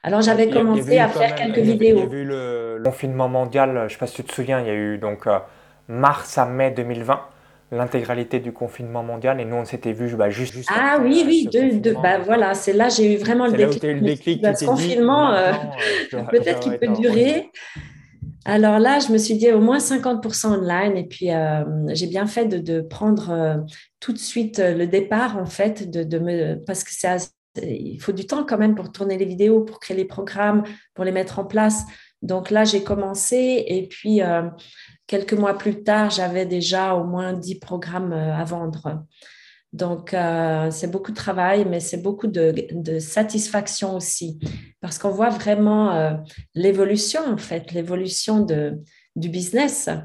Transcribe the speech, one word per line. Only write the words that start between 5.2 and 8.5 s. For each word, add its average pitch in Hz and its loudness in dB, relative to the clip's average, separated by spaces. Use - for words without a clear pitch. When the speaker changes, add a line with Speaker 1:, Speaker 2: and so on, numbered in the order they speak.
Speaker 2:
euh, 101 4
mars 131 2
à 131 4
mai 131 0
deux 123 -4
mille 117 -4
vingt, 131 0
l'intégralité 120 -2
du 120 -8